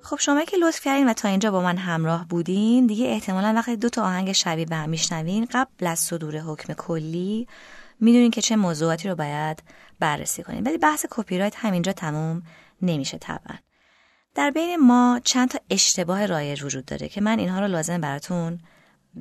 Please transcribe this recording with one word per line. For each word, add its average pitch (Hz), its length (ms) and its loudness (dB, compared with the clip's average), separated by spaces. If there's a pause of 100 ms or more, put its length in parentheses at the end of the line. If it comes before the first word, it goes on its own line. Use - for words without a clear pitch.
خب 294 100 -4
شما 294 240 2
که 370 140 -2
لطف 330 240 2
کردین 277 280 4
و 220 40 2
تا 220 140 -2
اینجا 196 240 2
با 185 100 2
من 180 160 0
همراه 165 500 -2
بودین، 202 600 4
دیگه 220 200 0
احتمالاً 214 480 0
وقتی 233 200 0
دو 226 140 0
تا 226 140 -2
آهنگ 185 280 -2
شبیه 165 340 -2
به 165 100 -4
هم 156 140 -4
میشنوین، 165 640 -2
قبل 247 360 -2
از 165 120 -2
صدور 156 400 -4
حکم 156 340 -8
کلی 175 760 -4 (520)
می‌دونین 233 320 8
که 226 100 -4
چه 226 140 2
موضوعاتی 165 540 2
رو 180 60 -2
باید 156 480 -4 (360)
بررسی - 440 -2
کنین. - 200 -6
ولی 311 140 -2
بحث 302 320 2
کپی - 280 -4
رایت 202 200 0
همینجا 190 360 0
تموم 160 500 -4 (380)
نمیشه 160 360 -2
طبعاً. - 400 -10 (760)
در 285 160 2
بین 339 240 -2
ما 247 480 6
چند 254 260 2
تا - 100 -6 (100)
اشتباه 185 560 0
رایج 147 380 -4
وجود 135 220 -8
داره 147 240 -8
که 202 120 -6
من 220 180 2
اینها 185 200 -2
رو 202 80 0
لازمه 170 300 -2
براتون 165 640 -4 (600)